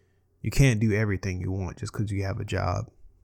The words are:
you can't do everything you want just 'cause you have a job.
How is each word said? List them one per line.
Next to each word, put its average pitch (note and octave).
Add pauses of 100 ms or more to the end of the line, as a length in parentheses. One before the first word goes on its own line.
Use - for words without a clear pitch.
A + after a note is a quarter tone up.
(420)
you A2
can't B2+
do G#2+
everything G2
you F#2
want F#2+
just -
'cause G#2
you G2
have G2
a G2+
job. F#2+ (340)